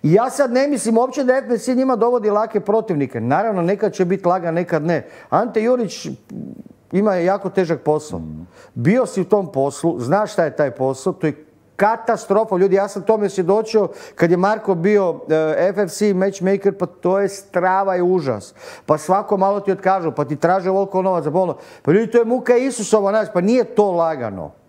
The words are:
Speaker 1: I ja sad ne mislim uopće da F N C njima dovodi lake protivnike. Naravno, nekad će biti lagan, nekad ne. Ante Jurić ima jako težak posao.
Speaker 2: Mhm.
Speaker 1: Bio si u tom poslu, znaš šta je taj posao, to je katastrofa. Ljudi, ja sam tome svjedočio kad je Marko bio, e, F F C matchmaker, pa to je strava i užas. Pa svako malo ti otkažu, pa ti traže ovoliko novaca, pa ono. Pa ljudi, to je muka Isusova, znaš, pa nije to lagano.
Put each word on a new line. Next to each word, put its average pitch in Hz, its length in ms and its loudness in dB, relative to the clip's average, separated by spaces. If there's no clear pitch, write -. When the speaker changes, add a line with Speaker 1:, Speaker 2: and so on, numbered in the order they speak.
Speaker 1:
I 151 100 4
ja 233 180 4
sad 262 220 0
ne 269 160 2
mislim 226 300 0
uopće 262 260 0
da 254 120 4
F 262 140 -2
N 233 80 0
C 254 160 -2
njima 254 220 2
dovodi 233 340 0
lake 214 300 0
protivnike. 180 600 -2
Naravno, 175 420 0
nekad 196 300 0
će 185 120 -2
biti 185 240 -2
lagan, 175 260 0
nekad 170 300 -2
ne. 160 220 -2
Ante 214 320 0
Jurić 233 460 -2
ima 202 220 2
jako 185 360 -2
težak 165 300 0
posao. 151 380 -2
Speaker 2:
Mhm. 78 240 -12
Speaker 1:
Bio 196 320 2
si - 140 -4
u 175 40 0
tom 196 280 0
poslu, 135 480 -2
znaš 180 320 0
šta 170 120 0
je 147 120 -4
taj 143 140 0
posao, 135 420 -2
to - 140 -4
je 147 200 -4
katastrofa. 214 800 0
Ljudi, 185 200 4
ja 196 120 0
sam 196 140 -10
tome 214 260 0
svjedočio 202 600 0
kad 170 160 2
je 180 60 4
Marko 196 380 0
bio, 185 540 0
e, 156 400 2
F 202 100 -4
F 196 120 -2
C 208 240 0
matchmaker, 196 640 0
pa 180 80 -2
to 180 320 -2
je 202 100 0
strava 185 680 0
i 180 60 0
užas. 147 520 -2
Pa 151 120 2
svako 202 380 0
malo 196 240 2
ti 202 120 -2
otkažu, 180 400 0
pa 147 120 -2
ti 143 120 -6
traže 180 340 2
ovoliko 190 320 0
novaca, 170 280 0
pa 160 80 0
ono. 175 180 0
Pa 151 100 2
ljudi, 220 180 4
to 233 80 4
je 233 60 4
muka 247 320 2
Isusova, 214 540 2
znaš, 214 220 0
pa 180 80 0
nije 226 240 2
to 208 280 0
lagano. 123 600 -2